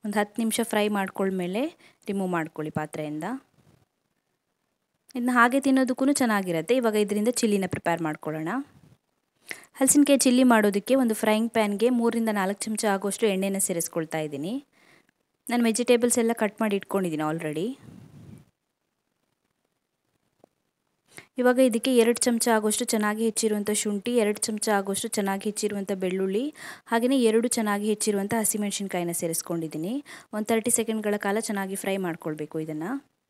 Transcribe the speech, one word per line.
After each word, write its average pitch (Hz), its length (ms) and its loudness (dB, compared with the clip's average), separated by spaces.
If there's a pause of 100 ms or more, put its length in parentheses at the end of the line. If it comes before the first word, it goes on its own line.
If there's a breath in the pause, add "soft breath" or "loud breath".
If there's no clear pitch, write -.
ಒಂದು 214 140 -2
ಹತ್ತು 208 240 -2
ನಿಮಿಷ 226 200 0
ಫ್ರೈ 214 260 0
ಮಾಡ್ಕೊಂಡ್ಮೇಲೆ 190 760 -2 (420 soft breath)
ರಿಮೂವ್ 196 240 -2
ಮಾಡ್ಕೊಳ್ಳಿ 156 400 -4
ಪಾತ್ರೆಯಿಂದ. 151 540 -6 (1900)
ಇದನ್ನ 247 180 -2
ಹಾಗೆ 247 280 6
ತಿನ್ನೋದಕ್ಕೂ 262 520 2
ಚೆನ್ನಾಗಿರುತ್ತೆ. 202 640 0
ಇವಾಗ 233 180 2
ಇದರಿಂದ 208 340 2
ಚಿಲ್ಲಿನ 208 380 0
ಪ್ರಿಪೇರ್ 170 360 -2
ಮಾಡ್ಕೊಳ್ಳೋಣ. 156 460 -6 (1300 loud breath)
ಹಲಸಿನಕಾಯಿ 277 400 6
ಚಿಲ್ಲಿ 254 260 4
ಮಾಡೋದಕ್ಕೆ 214 500 4
ಒಂದು 247 200 4
ಫ್ರೈಯಿಂಗ್ 220 380 0
ಪ್ಯಾನ್ಗೆ 208 380 2
ಮೂರರಿಂದ 233 420 0
ನಾಲ್ಕು 202 280 -2
ಚಮಚ 220 240 -4
ಆಗುವಷ್ಟು 196 420 0
ಎಣ್ಣೆನ 190 320 0
ಸೇರಿಸ್ಕೊಳ್ತಾ 165 600 -4
ಇದ್ದೀನಿ. 156 480 -6 (840 soft breath)
ನಾನು 240 140 2
ವೆಜಿಟೇಬಲ್ಸ್ 240 540 2
ಎಲ್ಲ 226 140 2
ಕಟ್ 214 280 -2
ಮಾಡಿ 208 160 0
ಇಟ್ಕೊಂಡಿದ್ದೀನಿ 180 460 -2
already. 160 560 -4 (3500 loud breath)
ಇವಾಗ 247 200 4
ಇದಕ್ಕೆ 254 380 4
ಎರಡು 233 240 4
ಚಮಚ 240 280 0
ಆಗುವಷ್ಟು 214 360 2
ಚೆನ್ನಾಗಿ 214 400 0
ಹೆಚ್ಚಿರುವಂಥ 208 460 0
ಶುಂಠಿ, 208 460 -2
ಎರಡು 214 240 2
ಚಮಚ 220 280 -4
ಆಗುವಷ್ಟು 196 400 0
ಚೆನ್ನಾಗಿ 196 360 -2
ಹೆಚ್ಚಿರುವಂಥ 208 480 -4
ಬೆಳ್ಳುಳ್ಳಿ, 190 640 -2 (320 loud breath)
ಹಾಗೆಯೇ 247 360 2
ಎರಡು 226 260 4
ಚೆನ್ನಾಗಿ 208 400 -2
ಹೆಚ್ಚಿರುವಂಥ 208 500 0
ಹಸಿಮೆಣಸಿನಕಾಯಿನ 196 720 -2
ಸೇರಿಸ್ಕೊಂಡಿದ್ದೀನಿ. 165 920 -4 (280 loud breath)
ಒಂದು 214 120 -6
ತರ್ಟಿ 226 260 0
ಸೆಕೆಂಡ್ಗಳ 220 460 -2
ಕಾಲ 202 240 -2
ಚೆನ್ನಾಗಿ 196 360 -6
ಫ್ರೈ 196 200 -4
ಮಾಡ್ಕೊಳ್ಬೇಕು 160 640 -6
ಇದನ್ನು. 160 540 -8 (140)